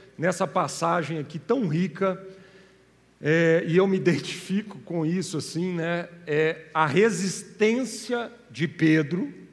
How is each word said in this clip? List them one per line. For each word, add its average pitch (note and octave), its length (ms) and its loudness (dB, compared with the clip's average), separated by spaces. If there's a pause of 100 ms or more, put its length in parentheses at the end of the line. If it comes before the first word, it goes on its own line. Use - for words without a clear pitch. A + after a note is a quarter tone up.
(180)
nessa F3+ 280 0
passagem E3 720 0
aqui D3 220 -8
tão A#3+ 260 0
rica, F3+ 560 0 (1000)
é, E3 460 4
e E3 120 0
eu G3 100 6
me F#3+ 100 2
identifico F3 840 -2
com E3 260 -4
isso, E3+ 320 -2
assim, F3 360 -4
né, E3+ 340 -2 (180)
é D#3 480 0
a D#3 120 2
resistência A3 1500 0 (200)
de B2 160 -2
Pedro D#3+ 640 2 (200)